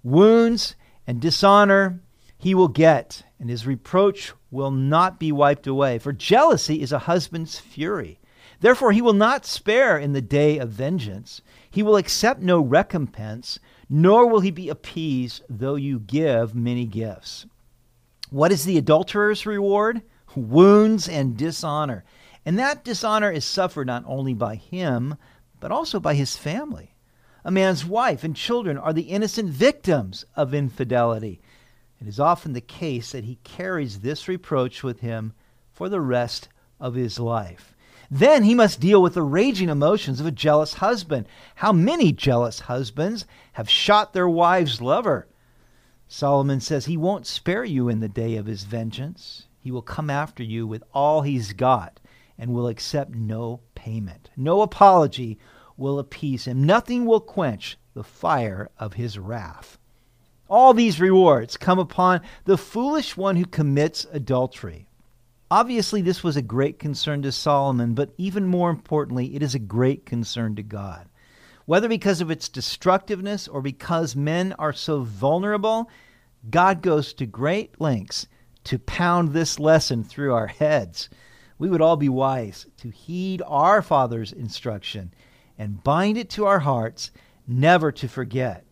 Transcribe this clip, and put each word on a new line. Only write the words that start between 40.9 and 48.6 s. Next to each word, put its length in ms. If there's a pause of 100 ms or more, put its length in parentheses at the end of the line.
How 180
many 380
jealous 480
husbands 640 (280)
have 160
shot 440
their 160
wife's 500
lover? 480 (800)
Solomon 520
says, 260
"He 120
won't 280
spare 400
you 240
in 100
the 80
day 280
of 100
his 180